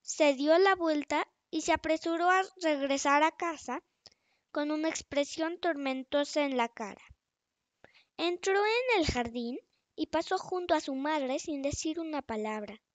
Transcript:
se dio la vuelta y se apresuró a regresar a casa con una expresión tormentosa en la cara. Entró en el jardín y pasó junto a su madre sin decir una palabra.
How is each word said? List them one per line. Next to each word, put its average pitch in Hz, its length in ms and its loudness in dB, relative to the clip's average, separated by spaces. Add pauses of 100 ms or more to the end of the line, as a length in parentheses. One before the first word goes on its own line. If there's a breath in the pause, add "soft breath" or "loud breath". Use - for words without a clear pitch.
se 294 340 2
dio 302 240 4
la 392 160 6
vuelta 302 520 0 (220)
y 320 120 -2
se 330 120 2
apresuró 330 560 0
a 381 140 4 (180)
regresar 285 600 2
a 320 80 4
casa 320 500 -6 (720 soft breath)
con 294 200 -2
una 311 180 0
expresión 320 720 -4
tormentosa 285 840 0
en 269 140 0
la 233 120 2
cara. - 320 -12 (1160 soft breath)
Entró 359 360 0
en 440 460 2
el 311 80 2
jardín 240 520 -4 (360)
y 311 120 -4
pasó 339 300 -2
junto 349 380 0
a 311 40 2
su 285 160 -6
madre 277 440 -2
sin 285 220 -6
decir 294 380 -4
una 302 220 -4
palabra. 214 600 -6 (140)